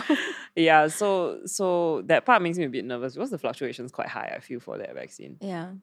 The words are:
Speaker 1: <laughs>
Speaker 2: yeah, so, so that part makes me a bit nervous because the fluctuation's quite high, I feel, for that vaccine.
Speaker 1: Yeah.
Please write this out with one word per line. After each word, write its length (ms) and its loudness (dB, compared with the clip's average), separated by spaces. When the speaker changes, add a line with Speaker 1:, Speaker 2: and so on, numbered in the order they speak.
Speaker 1:
<laughs> 280 -10
Speaker 2:
yeah, 320 8
so, 580 0
so 560 0
that 240 4
part 160 6
makes 160 0
me 60 0
a 40 -2
bit 160 -4
nervous 300 -6
because 160 -6
the 80 -6
fluctuation's 540 -6
quite 160 -6
high, 280 -8
I 40 -10
feel, 200 -10
for 180 -12
that 160 -10
vaccine. 460 -14
Speaker 1:
Yeah. 300 -8